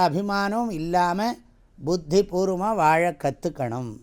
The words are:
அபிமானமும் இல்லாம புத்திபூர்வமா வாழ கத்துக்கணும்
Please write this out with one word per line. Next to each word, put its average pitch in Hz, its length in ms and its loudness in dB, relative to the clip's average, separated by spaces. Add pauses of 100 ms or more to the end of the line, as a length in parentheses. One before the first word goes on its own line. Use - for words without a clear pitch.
அபிமானமும் 202 720 0
இல்லாம 175 540 0 (580)
புத்திபூர்வமா 185 880 0
வாழ 165 360 4
கத்துக்கணும் 127 920 -6